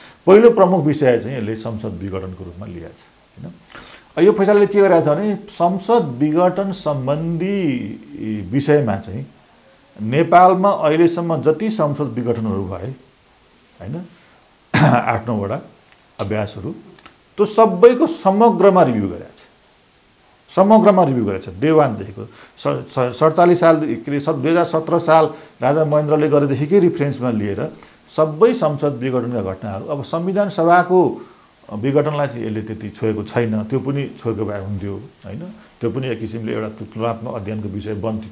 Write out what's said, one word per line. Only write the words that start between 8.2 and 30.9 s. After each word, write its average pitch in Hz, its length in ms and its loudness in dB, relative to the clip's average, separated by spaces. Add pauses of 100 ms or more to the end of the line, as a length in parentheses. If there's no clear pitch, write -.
विषयमा 139 460 0
चाहिँ 104 300 -12 (760)
नेपालमा 175 680 4
अहिलेसम्म 165 720 2
जति 156 280 0
संसद 147 320 -2
विघटनहरू 113 640 -4
भए, 95 300 -10 (840)
होइन, 143 240 -10 (720)
<clears throat> 131 100 2
आठ 120 440 0
नौवटा 104 320 -4 (600)
अभ्यासहरू, 104 520 -6 (640)
त्यो 208 100 2
सबैको 226 600 4
समग्रमा 190 760 4
review 110 260 0
गरे। 87 200 -10
আচ্ছা। - 180 -20 (1000)
समग्रमा 202 560 6
review 127 200 0
गरेको 95 280 -6
छ, 90 80 -16
डे 147 100 2
वानदेखिको। 107 540 0 (340)
स-, 135 260 -4 (140)
स-, 123 220 -2
सडचालिस 175 400 4
साल, 165 200 4
के 135 300 -6
अरे, 143 100 -2
स-, 143 80 -4
दुई 147 220 -2
हजार 170 140 2
सत्र 165 340 -2
साल 156 360 2 (280)
राजा 147 220 2
महेन्द्रले 151 440 0
गरेदेखिकै 143 500 2
रिफरेन्समा 143 520 0
लिएर 104 420 -4 (440)
सबै 160 380 2
संसद 147 480 -2
विघटनका 123 400 -2
घटनाहरू, 95 420 -8
अब 139 200 -6
संविधान 185 440 -2
सभाको 175 720 2 (520)